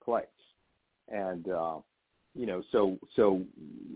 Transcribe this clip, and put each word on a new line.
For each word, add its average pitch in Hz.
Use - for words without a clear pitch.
place. 117
And, 95
uh, 82
you 123
know, 92
so, 98
so 98